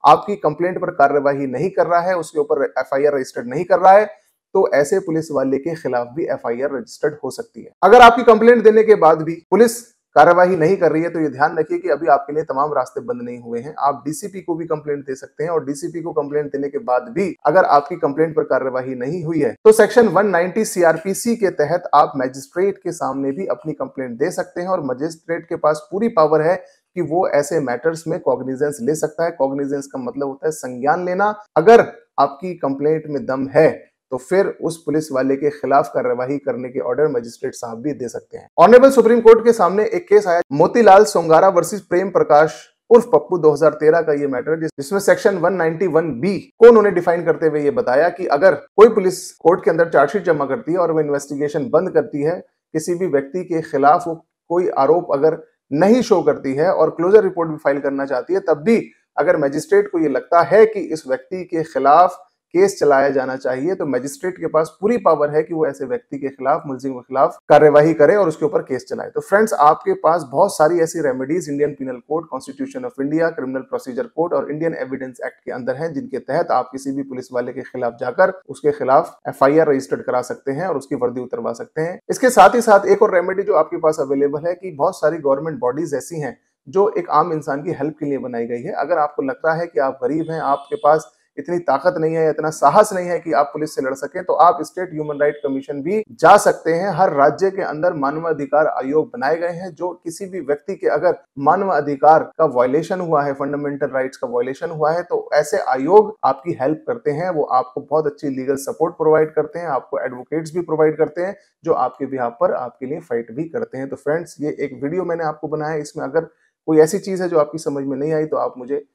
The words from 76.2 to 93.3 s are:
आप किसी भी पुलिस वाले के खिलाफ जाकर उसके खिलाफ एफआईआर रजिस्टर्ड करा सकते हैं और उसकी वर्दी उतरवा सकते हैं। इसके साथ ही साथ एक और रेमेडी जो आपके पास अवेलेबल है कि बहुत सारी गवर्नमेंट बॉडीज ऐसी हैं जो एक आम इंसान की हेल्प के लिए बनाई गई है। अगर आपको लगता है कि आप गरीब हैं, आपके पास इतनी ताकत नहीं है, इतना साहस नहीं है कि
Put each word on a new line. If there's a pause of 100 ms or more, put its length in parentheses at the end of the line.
आप
किसी
भी
पुलिस
वाले
के
खिलाफ
जाकर (160)
उसके
खिलाफ (100)
एफआईआर
रजिस्टर्ड
करा
सकते
हैं
और
उसकी
वर्दी
उतरवा
सकते
हैं। (120)
इसके
साथ
ही
साथ
एक
और
रेमेडी
जो
आपके
पास
अवेलेबल
है
कि
बहुत
सारी
गवर्नमेंट
बॉडीज
ऐसी
हैं (300)
जो (100)
एक
आम
इंसान
की
हेल्प
के
लिए
बनाई
गई
है।
अगर
आपको
लगता
है
कि
आप
गरीब
हैं,
आपके
पास (280)
इतनी
ताकत
नहीं
है,
इतना
साहस
नहीं
है
कि